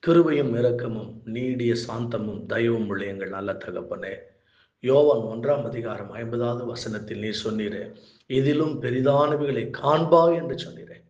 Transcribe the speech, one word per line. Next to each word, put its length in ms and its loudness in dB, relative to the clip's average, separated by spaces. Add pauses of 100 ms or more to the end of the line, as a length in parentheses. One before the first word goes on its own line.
கிருபையும் 480 6
இரக்கமும் 560 0 (120)
நீடிய 520 0 (120)
சாந்தமும் 580 -6
தயவும் 420 0
உள்ள 180 -4
எங்கள் 240 -6
நல்ல 240 -6
தகப்பனே, 600 -8 (680)
யோவான் 460 4
ஒன்றாம் 380 -2
அதிகாரம் 480 -8
ஐம்பதாவது 540 -4
வசனத்தில் 540 -8
நீ 100 -4 (140)
சொன்னீரே, 500 -4 (340)
"இதிலும் 540 2
பெரிதானவைகளை 880 2
காண்பாய்" 680 4
என்று 200 -4
சொன்னீரே. 420 -14 (120)